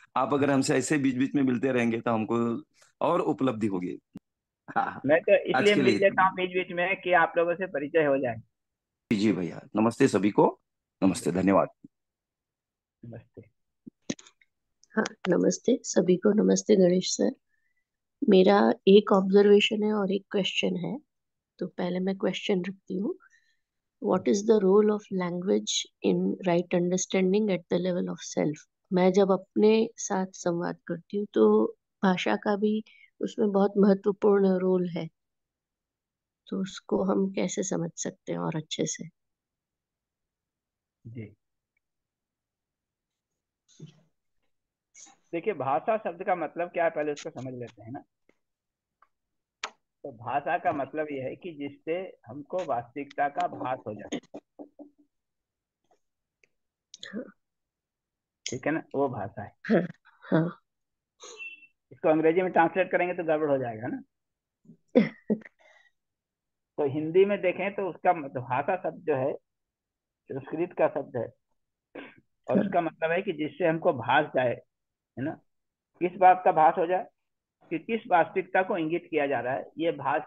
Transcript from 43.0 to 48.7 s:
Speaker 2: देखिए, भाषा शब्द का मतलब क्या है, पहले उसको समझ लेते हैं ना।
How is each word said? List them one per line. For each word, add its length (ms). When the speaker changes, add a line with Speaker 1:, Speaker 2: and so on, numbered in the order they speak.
Speaker 2:
देखिए, 200
भाषा 440
शब्द 260
का 120
मतलब 340
क्या 140
है, 60
पहले 220
उसको 180
समझ 240
लेते 300
हैं 80
ना। 120